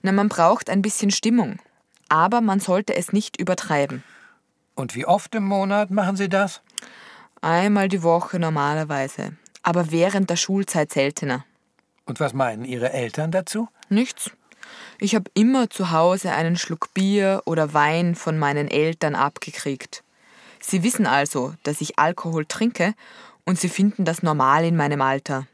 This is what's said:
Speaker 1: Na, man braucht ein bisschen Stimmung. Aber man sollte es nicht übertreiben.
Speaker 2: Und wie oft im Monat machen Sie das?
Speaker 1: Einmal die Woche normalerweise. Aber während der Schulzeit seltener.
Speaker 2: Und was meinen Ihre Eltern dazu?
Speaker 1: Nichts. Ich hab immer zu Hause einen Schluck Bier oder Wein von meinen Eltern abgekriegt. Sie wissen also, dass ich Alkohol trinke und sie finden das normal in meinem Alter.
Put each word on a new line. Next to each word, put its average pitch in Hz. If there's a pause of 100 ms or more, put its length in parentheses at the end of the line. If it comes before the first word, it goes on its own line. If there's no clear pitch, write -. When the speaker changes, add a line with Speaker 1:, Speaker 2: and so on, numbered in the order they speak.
Speaker 1:
Na, 190
man 202
braucht 185
ein 196
bisschen 202
Stimmung. 214 (480)
Aber 180
man 202
sollte 190
es -
nicht -
übertreiben. 147 (760)
Speaker 2:
Und 123
wie 123
oft 190
im 214
Monat 196
machen 196
Sie 196
das? 196 (800)
Speaker 1:
Einmal 196
die 190
Woche 170
normalerweise. 151 (280)
Aber 170
während 185
der 170
Schulzeit 190
seltener. 139 (600)
Speaker 2:
Und 127
was 139
meinen 120
Ihre 123
Eltern 135
dazu? 190 (220)
Speaker 1:
Nichts. - (680)
Ich 202
hab 208
immer 240
zu 180
Hause 175
einen 165
Schluck -
Bier 196
oder 156
Wein 165
von 160
meinen 147
Eltern 156
abgekriegt. - (560)
Sie 190
wissen 233
also, 139 (100)
dass 147
ich -
Alkohol 160
trinke 220 (500)
und 180
sie 180
finden 202
das 170
normal 151
in 170
meinem 147
Alter. 135